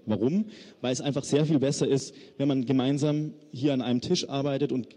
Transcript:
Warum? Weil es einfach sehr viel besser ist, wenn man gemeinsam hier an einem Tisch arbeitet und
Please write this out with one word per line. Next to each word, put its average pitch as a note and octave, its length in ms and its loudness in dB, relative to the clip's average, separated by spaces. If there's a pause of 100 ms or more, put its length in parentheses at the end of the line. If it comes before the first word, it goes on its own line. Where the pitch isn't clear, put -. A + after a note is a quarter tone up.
Warum? B2 400 0 (360)
Weil B2 120 -2
es B2+ 80 -4
einfach C#3 220 -2
sehr D3 240 2
viel D#3 100 4
besser C3+ 300 2
ist, C3+ 260 0 (240)
wenn C#3 100 0
man C3+ 180 2
gemeinsam C#3+ 680 0 (180)
hier C#3 220 0
an C3 80 0
einem A#2+ 200 0
Tisch - 280 -2
arbeitet C#3 420 -2
und B2+ 260 -4